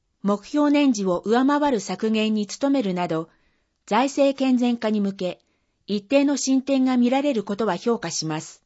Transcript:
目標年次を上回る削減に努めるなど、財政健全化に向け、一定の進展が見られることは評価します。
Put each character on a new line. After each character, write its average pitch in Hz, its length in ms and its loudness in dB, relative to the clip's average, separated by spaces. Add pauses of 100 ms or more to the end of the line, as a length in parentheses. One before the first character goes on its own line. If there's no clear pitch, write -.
(220)
目 202 220 -2
標 294 260 2
年 285 220 4
次 202 120 -2
を 175 200 0
上 233 200 2
回 285 280 2
る 214 80 0
削 196 320 -4
減 220 220 0
に 208 120 -2
努 277 240 -4
め 277 100 0
る 190 140 -2
な 180 140 -2
ど、 165 200 -4 (580)
財 233 200 2
政 277 320 0
健 262 180 2
全 240 200 0
化 226 140 -4
に 214 100 0
向 196 140 -2
け、 180 260 -8 (480)
一 202 140 -4
定 277 220 2
の 285 120 2
進 262 260 0
展 262 220 0
が 254 120 2
見 240 140 4
ら 269 120 0
れ 294 120 0
る 214 80 -2
こ 202 140 -6
と 220 100 -2
は 185 80 0
評 226 240 -2
価 165 140 -8
し - 120 -6
ま 156 160 -4
す。 - 240 -16